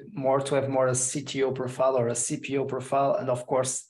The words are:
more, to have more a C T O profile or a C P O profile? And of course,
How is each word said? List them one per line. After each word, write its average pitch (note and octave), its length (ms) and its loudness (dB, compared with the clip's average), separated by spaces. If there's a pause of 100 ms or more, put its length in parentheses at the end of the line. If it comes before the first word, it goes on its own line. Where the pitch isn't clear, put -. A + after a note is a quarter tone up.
(120)
more, C3+ 280 2
to C#3 160 0
have C3+ 120 2
more C3 200 4
a B2+ 60 2
C - 280 -2
T C3+ 220 -4
O C3 80 2
profile C3 440 0
or A#2+ 120 2
a A#2 60 -2
C C#3+ 240 -4
P C3+ 200 -4
O C3+ 60 0
profile? C3 500 0
And C3 160 -2
of B2 160 -2
course, C3 440 0